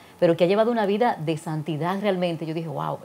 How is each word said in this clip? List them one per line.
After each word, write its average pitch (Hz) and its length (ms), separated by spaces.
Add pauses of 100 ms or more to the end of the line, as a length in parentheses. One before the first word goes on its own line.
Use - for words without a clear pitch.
(180)
pero 170 180
que 175 80
ha - 20
llevado 220 240
una 226 160
vida 202 320
de 156 200
santidad 160 640
realmente. 180 460
Yo 160 80
dije, 165 140
"Wow, 151 360